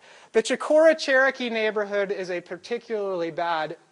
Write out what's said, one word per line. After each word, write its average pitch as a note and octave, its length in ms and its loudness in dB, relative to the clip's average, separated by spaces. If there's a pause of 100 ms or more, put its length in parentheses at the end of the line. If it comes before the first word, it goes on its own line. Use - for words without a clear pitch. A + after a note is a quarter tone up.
(300)
The A3 100 2
Chicora D#4 560 4
Cherokee C4 540 2
neighborhood G#3 640 -2
is F#3 180 -6
a F3 100 -4
particularly F#3+ 920 -6
bad E3 440 -4 (160)